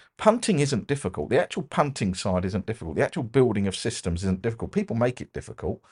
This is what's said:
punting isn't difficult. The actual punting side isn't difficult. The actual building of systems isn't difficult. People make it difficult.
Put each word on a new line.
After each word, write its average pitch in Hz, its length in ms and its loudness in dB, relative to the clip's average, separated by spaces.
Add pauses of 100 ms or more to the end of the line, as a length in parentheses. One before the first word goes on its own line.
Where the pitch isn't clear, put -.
(160)
punting 220 440 2
isn't 139 260 0
difficult. 95 420 -4
The 127 100 4
actual - 260 -2
punting 139 500 0
side 92 320 0
isn't 95 180 -2
difficult. 80 320 -6
The 113 80 4
actual - 180 -4
building 110 440 4
of 95 100 -2
systems 90 460 -2
isn't 95 180 0
difficult. 113 320 -4
People 190 240 -2
make 123 240 0
it - 140 -12
difficult. - 580 -6